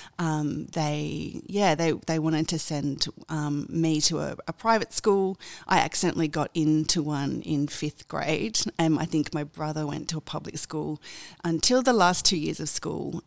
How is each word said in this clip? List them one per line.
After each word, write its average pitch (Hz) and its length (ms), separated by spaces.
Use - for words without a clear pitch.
um, 156 540
they, 151 760
yeah, 196 300
they, 165 160
they - 260
wanted 160 300
to 165 100
send, 143 480
um, 147 400
me 160 320
to 156 180
a, 143 180
a 165 40
private 226 400
school. 196 460
I 185 100
accidentally - 480
got 151 280
into 156 480
one 143 400
in 143 260
fifth - 400
grade, 156 500
and 160 200
I 156 60
think 156 280
my 151 120
brother 151 420
went 143 220
to 160 100
a 151 40
public 151 360
school 151 420
until 175 380
the 254 100
last 180 320
two - 120
years 147 220
of 156 100
school, 156 580